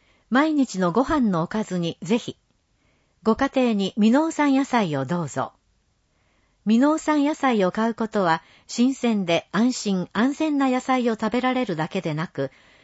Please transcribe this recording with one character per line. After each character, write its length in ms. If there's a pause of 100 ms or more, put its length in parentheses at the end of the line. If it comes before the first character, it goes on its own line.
(300)
毎 240
日 240
の 140
ご 120
飯 260
の 140
お 40
か 160
ず 160
に 220
ぜ 160
ひ、 180 (880)
ご 100
家 200
庭 180
に 240
ミ 140
ノ 160
ウ 40
サ 140
ン 80
野 120
菜 320
を 60
ど 200
う 40
ぞ。 260 (1120)
ミ 140
ノ 160
ウ 60
サ 160
ン 100
野 80
菜 320
を 60
買 180
う 60
こ 120
と 160
は、 200 (240)
新 260
鮮 320
で 260
安 220
心 400
安 200
全 260
な 100
野 100
菜 300
を 40
食 180
べ 100
ら 140
れ 100
る 100
だ 120
け 140
で 120
な 140
く、 240 (320)